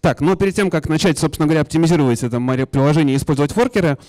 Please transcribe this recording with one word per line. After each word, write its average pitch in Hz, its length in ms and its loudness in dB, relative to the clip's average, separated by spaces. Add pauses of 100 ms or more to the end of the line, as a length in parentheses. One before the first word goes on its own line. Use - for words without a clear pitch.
Так, 151 200 -2
но 175 140 2
перед 196 180 -2
тем, 196 160 0
как 160 180 -4
начать, 156 300 0
собственно 156 300 -2
говоря, 156 140 2
оптимизировать 151 600 2
это 123 180 -4
моё 127 280 -2
приложение 139 480 2
и - 20 2
использовать 143 380 -2
воркеры, 196 420 0 (120)